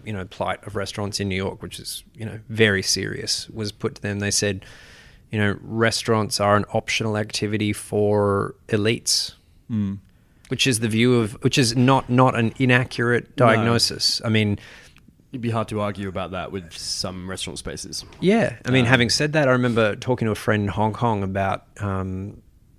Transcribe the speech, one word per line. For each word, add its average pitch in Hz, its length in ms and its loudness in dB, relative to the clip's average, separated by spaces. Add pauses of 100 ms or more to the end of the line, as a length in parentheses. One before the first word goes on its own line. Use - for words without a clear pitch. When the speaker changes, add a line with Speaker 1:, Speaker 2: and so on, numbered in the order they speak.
Speaker 1:
you 110 80 -8
know, 95 140 -6
plight - 380 -4
of 104 120 -8
restaurants 98 420 -4
in 101 100 -2
New 92 80 -2
York, 95 260 -4
which 92 180 -12
is, - 240 -12 (100)
you 113 100 -12
know, 107 140 -10 (100)
very 107 340 4
serious, - 680 -4
was 107 220 -8
put 110 240 -6
to - 60 -20
them. 101 180 -4
They 101 100 -2
said, 101 340 0 (680)
you 110 100 -2
know, 101 220 2
"Restaurants 110 760 0
are 101 160 6
an 101 160 4
optional 110 440 -2
activity 107 560 -2
for 104 840 2 (140)
elites." - 640 0 (360)
Speaker 2:
Mm. 101 280 -2 (500)
Speaker 1:
Which - 180 0
is 113 140 2
the 117 80 0
view 117 260 4
of, 117 180 2 (100)
which 131 140 2
is 117 180 4
not, 127 360 4
not 127 280 2
an 113 200 0
inaccurate 120 680 2 (100)
Speaker 3:
No. 123 80 6
Speaker 1:
diagnosis. 113 800 2
I 113 40 -4
mean, 107 300 2 (720)
Speaker 3:
It'd 131 80 -10
be 117 100 -4
hard 110 180 -2
to 107 120 -4
argue 101 260 -4
about 90 260 -6
that 87 200 -8
with 85 220 -10
some 92 540 -8
restaurant 90 300 -8
spaces. - 460 -10 (160)
Speaker 1:
Yeah. 180 340 2 (100)
I 127 60 -2
mean, 127 120 4
Speaker 3:
Um, 117 60 2
Speaker 1:
having 120 220 4
said 151 220 0
that, 151 160 4
I 127 40 6
remember 117 440 2
talking 123 300 -2
to 107 60 2
a 101 40 -2
friend 104 280 0
in 101 40 0
Hong 104 240 0
Kong 104 320 0
about, 98 400 -2 (160)
um, 95 600 -6 (380)